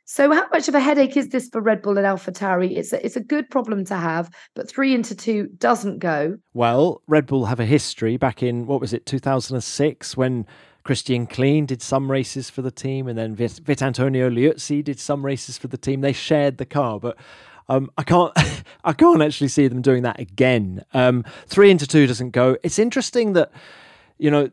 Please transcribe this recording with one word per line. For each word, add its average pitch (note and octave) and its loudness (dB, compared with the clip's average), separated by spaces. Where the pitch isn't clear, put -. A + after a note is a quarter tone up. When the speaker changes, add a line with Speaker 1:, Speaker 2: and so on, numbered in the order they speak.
Speaker 1:
So C#4+ 2
how F4+ 2
much D#4+ -2
of C#4+ 0
a C#4+ 4
headache C4+ 2
is C#4 0
this B3+ -4
for A#3 -6
Red G#3+ 0
Bull G3+ 0
and G3 2
AlphaTauri? F#3+ -2
It's F3 -6
a, - -6
it's A#3 -6
a A#3+ -4
good - -4
problem A3 -2
to F#3+ -6
have, E3+ -4
but - -12
three C4+ 0
into A#3 -2
two G#3+ -4
doesn't G#3+ -2
go. E3 -4
Speaker 2:
Well, B2 2
Red D3+ 2
Bull C3 -2
have A#2+ -2
a A#2 0
history A#2+ 0
back B2+ -2
in, A#2+ -4
what C3+ -2
was A#2 -6
it, A#2 -8
two C3+ -6
thousand C3 -2
and A#2 -6
six, - -4
when B2+ -2
Christian B2 -2
Klein C#3+ 0
did B2+ -8
some C3+ -2
races C3+ -4
for - -10
the B2+ -6
team, C3+ -8
and A#2 -8
then A2 -6
Vit-, A#2 -4
Vitantonio C3 0
Liuzzi C#3+ 0
did D3 -8
some C#3+ -6
races C3+ -8
for - -14
the B2 -10
team. C3+ -4
They C#3 0
shared C#3+ 0
the B2+ -8
car, A#2 -4
but, A#2 -6
um, C3+ 0
I D#3 -6
can't, F3 4
<laughs> - -20
I E3 0
can't D#4+ 6
actually D3 0
see C#3 4
them B2+ -2
doing B2+ 2
that A#2+ -4
again. G#2 0
Um, B2+ 4
three G3+ 8
into E3 6
two D3 6
doesn't B2 -4
go. B2+ 4
It's F3+ -2
interesting A#3 0
that E3+ 2
you D3+ 2
know, D3 4